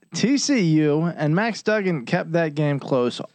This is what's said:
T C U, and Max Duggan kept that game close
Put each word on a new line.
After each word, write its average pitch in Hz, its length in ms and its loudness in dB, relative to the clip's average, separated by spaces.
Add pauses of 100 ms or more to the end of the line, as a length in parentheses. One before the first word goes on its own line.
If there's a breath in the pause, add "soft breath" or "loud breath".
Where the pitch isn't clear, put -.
(140)
T 233 240 2
C 269 220 0
U, 156 440 4
and 156 300 -2
Max 214 280 -2
Duggan 190 440 0
kept 175 260 -2
that 165 220 0
game 147 260 0
close 123 400 -2 (140)